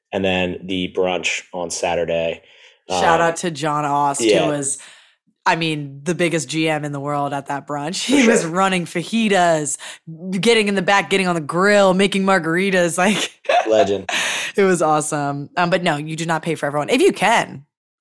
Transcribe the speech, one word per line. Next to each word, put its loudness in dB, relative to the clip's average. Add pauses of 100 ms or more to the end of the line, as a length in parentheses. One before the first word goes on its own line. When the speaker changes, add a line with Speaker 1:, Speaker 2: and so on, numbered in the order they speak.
(120)
Speaker 1:
and -2
then -2
the -4
brunch -2 (100)
on -8
Saturday. -4 (480)
Speaker 2:
Shout 2
Speaker 1:
Um, 2
Speaker 2:
out -2
to -6
John -4
Ost, 0
Speaker 1:
yeah. 4
Speaker 2:
who 0
was, -4 (680)
I 2
mean, -4
the -2
biggest -2
G -2
M -2
in -8
the -8
world -4
at -6
that -8
brunch. -6
Speaker 1:
For -4
Speaker 2:
He 6
was 4
Speaker 1:
sure. -4
Speaker 2:
running 0
fajitas, 0 (640)
getting 4
in 0
the 0
back, 2
getting 2
on 0
the -2
grill, 4
making 2
margaritas. 2
<laughs> -
Like, 0 (260)
Speaker 1:
Legend. 2 (460)
Speaker 2:
it 4
was 2
awesome. -2
Um, 0
but 0
no, 0
you -8
do -6
not -2
pay -4
for -4
everyone. -2
If 2
you 6
can, 0 (360)